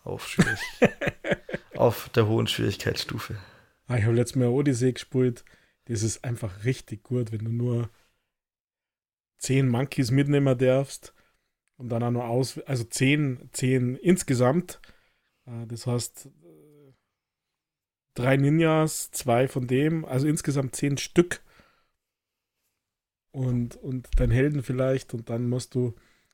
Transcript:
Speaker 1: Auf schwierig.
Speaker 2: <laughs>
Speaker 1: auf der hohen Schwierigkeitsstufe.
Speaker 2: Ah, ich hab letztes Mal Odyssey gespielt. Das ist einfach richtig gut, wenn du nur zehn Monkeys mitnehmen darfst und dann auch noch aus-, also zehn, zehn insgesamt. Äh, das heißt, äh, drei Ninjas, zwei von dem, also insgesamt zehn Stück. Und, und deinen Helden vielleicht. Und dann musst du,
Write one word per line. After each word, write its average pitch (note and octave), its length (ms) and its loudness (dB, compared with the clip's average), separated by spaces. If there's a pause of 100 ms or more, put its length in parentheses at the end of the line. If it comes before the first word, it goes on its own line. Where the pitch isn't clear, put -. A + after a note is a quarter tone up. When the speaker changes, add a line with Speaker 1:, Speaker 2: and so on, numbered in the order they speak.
Speaker 1:
Auf - 260 -10
schwierig. - 300 2 (220)
Speaker 2:
<laughs> - 360 0 (640)
Speaker 1:
auf - 320 2
der A2 180 2
hohen A2+ 180 2
Schwierigkeitsstufe. A2 880 -4 (500)
Speaker 2:
Ah, B2 100 -2
ich G#2 80 2
hab A#2 100 2
letztes A#2+ 220 0
Mal B2 120 2
Odyssey B2+ 440 2
gespielt. B2+ 520 -2 (400)
Das A2 180 -4
ist A2 220 -4
einfach G#2+ 400 -8
richtig A#2+ 380 -6
gut, B2 300 -4
wenn A2 120 -6
du A2+ 80 -4
nur A#2+ 380 -2 (1500)
zehn C3+ 300 2
Monkeys B2 420 0
mitnehmen C#3 480 2
darfst B2+ 560 0 (600)
und B2 140 -10
dann A#2 120 -2
auch A#2+ 80 0
noch A#2+ 140 -2
aus-, A#2+ 360 -2
also B2 240 -4
zehn, C3+ 680 0
zehn B2+ 440 0
insgesamt. D3+ 840 2 (640)
Äh, A#2 200 -12
das A2+ 200 -10
heißt, A#2+ 400 -4
äh, D3+ 680 -20 (1200)
drei B2+ 220 2
Ninjas, D#3 760 2
zwei B2 340 2
von B2+ 200 -4
dem, D3+ 380 0
also C3 220 0
insgesamt C#3+ 480 -2
zehn C#3 240 -2
Stück. - 440 0 (1900)
Und, B2 460 -4
und B2+ 320 -10 (100)
deinen B2 140 4
Helden C#3 300 2
vielleicht. C3 500 -2
Und A#2 160 -8
dann A#2+ 220 -2
musst B2 240 -4
du, B2 200 0 (400)